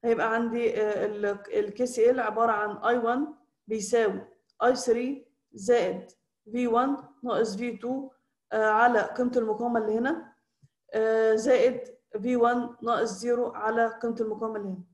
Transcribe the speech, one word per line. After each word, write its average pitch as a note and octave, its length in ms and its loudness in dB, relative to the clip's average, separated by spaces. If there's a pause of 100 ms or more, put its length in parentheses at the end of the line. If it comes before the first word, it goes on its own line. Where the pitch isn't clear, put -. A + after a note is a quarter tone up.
هيبقى A3+ 300 0
عندي، A#3 480 0
آه، G#3 240 0
ال-، G#3 200 -4 (320)
ال G#3 120 0
كي B3 160 -2
سي A#3+ 240 2
ال C4 100 2
عباره A3+ 320 0
عن G#3 260 -2
اي A#3+ 200 2
وان B3 300 0 (400)
بيساوي G#3 540 0 (420)
اي B3 120 6
ثري B3 520 -2 (260)
زائد F#3+ 580 0 (400)
في B3 160 -2
وان B3+ 300 2 (260)
ناقص G#3+ 320 0
في A3+ 220 -6
تو، C4 320 -8 (420)
آه، A3 180 2
على A#3 320 4
قيمه B3 360 -2
المقاومه A3+ 420 -2
اللي G#3+ 180 0
هنا، C#4 360 -2 (600)
آه، A3 420 4
زائد A#3+ 460 4 (400)
في B3 140 0
وان A#3+ 460 2
ناقص A3+ 280 0
زيرو A#3+ 380 -2
على A3+ 400 0
قيمه A3+ 340 -4
المقاومه A3 340 -4
اللي G3+ 140 -6
هنا. F#3 140 -10 (100)